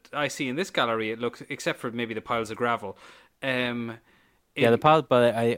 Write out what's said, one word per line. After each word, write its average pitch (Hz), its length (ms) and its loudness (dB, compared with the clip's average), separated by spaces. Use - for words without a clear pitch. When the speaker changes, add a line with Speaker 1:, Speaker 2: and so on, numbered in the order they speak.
Speaker 1:
I 143 160 -2
see 135 220 -4
in 127 60 -4
this 185 160 -4
gallery, 113 400 0
it 110 80 -8
looks, 120 300 -6
except 147 300 -6
for 131 120 -6
maybe 117 220 -4
the 107 80 -6
piles 113 300 -2
of 110 60 -10
gravel. 113 400 -2
Um, 120 560 -4
Speaker 2:
Yeah, 120 140 4
Speaker 1:
it - 20 6
Speaker 2:
the 117 60 6
pile, 156 240 6
but 120 340 4
I, 117 80 0